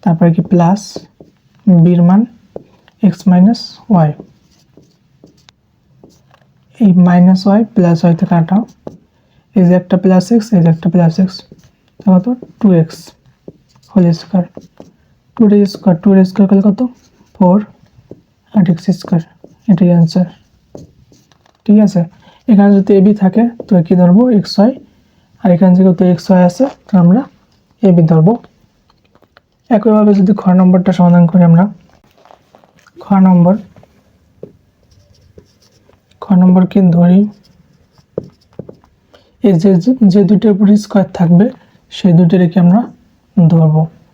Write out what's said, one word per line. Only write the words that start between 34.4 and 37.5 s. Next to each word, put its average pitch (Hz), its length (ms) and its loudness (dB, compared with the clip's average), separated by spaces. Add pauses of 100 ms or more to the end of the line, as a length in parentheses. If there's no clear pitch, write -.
খ - 40 -20 (140)
নম্বরকে 185 380 2 (180)
ধরি, 175 240 2 (2250)